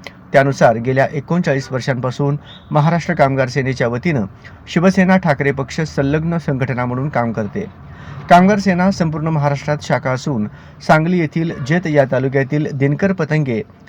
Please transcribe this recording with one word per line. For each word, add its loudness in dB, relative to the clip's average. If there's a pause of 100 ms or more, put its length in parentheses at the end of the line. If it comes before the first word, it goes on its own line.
(320)
त्यानुसार 4
गेल्या 0
एकोणचाळीस -2
वर्षांपासून -2 (340)
महाराष्ट्र 0
कामगार 2
सेनेच्या -2
वतीनं -2 (440)
शिवसेना 4
ठाकरे 2
पक्ष -6
संलग्न -2
संघटना -2
म्हणून -4
काम -2
करते. -6 (640)
कामगार 6
सेना 2
संपूर्ण -2
महाराष्ट्रात -2
शाखा 0
असून -2 (400)
सांगली 4
येथील -2 (160)
जत 0
या 4
तालुक्यातील 0
दिनकर 0
पतंगे -2 (280)